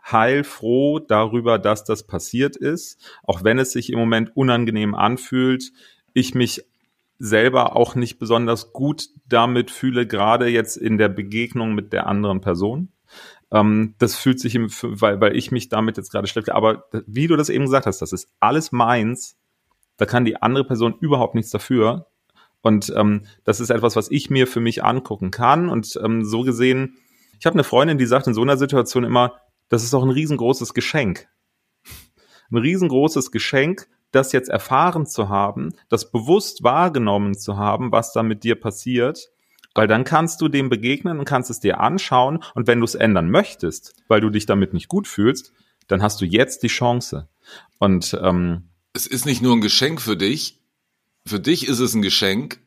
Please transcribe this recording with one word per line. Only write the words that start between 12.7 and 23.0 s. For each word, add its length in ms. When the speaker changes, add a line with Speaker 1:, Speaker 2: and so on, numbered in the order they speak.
Speaker 1:
Ähm, 460
das 200
fühlt 220
sich 160
im, 100
f-, 220
weil, 320
weil 160
ich 160
mich 180
damit 280
jetzt 140
gerade 160
schlecht, 240
aber 420
d-, 140
wie 200
du 80
das 140
eben 160
gesagt 220
hast, 140
das 120
ist 160
alles 320
meins, 640
da 80
kann 200
die 160
andere 220
Person 360
überhaupt 340
nichts 180
dafür. 560
Und, 340
ähm, 280